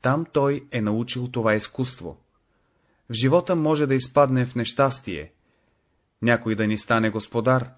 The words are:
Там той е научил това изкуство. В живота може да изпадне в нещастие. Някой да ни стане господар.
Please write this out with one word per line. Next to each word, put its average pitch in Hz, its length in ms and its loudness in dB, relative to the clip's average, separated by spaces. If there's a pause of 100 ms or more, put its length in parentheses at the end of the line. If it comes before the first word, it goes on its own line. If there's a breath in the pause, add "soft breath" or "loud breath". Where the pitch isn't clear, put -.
Там 147 300 0
той 139 380 0
е 123 100 -4
научил 120 480 -2
това 113 260 0
изкуство. 107 640 -6 (880)
В - 40 -10
живота 147 440 2
може 151 300 2
да 135 80 2
изпадне 131 520 2
в 123 80 -12
нещастие. 120 800 -2 (920)
Някой 113 320 2
да 107 120 0
ни 107 120 0
стане 110 320 0
господар. 113 680 -2